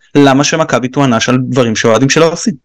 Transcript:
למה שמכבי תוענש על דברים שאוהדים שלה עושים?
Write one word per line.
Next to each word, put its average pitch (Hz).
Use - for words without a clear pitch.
למה 139
שמכבי 147
תוענש 123
על 127
דברים 120
שאוהדים 117
שלה 160
עושים? 170